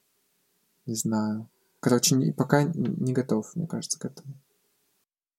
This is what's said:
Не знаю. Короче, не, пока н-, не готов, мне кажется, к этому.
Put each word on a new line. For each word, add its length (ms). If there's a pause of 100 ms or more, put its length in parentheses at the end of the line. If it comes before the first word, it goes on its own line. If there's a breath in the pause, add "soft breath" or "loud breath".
(880)
Не 100
знаю. 520 (320)
Короче, 360
не, 160
пока 300
н-, 120
не 380
готов, 420
мне 120
кажется, 320
к 60
этому. 300 (1040)